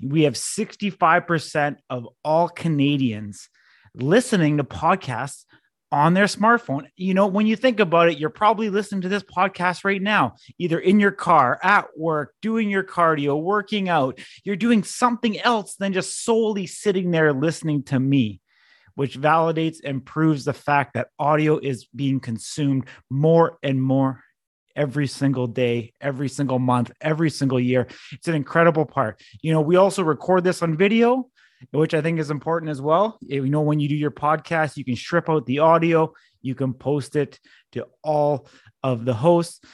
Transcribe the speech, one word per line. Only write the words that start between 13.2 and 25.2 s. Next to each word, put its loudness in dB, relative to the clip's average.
working -2
out. 0
You're -4
doing 2
something -2
else -2
than -4
just -6
solely -2
sitting -2
there 4
listening -4
to -2
me, 0
which -6
validates 0
and -6
proves 0
the -2
fact 0
that -6
audio 2
is -6
being -2
consumed -4
more 4
and -2
more 0
every -2
single -2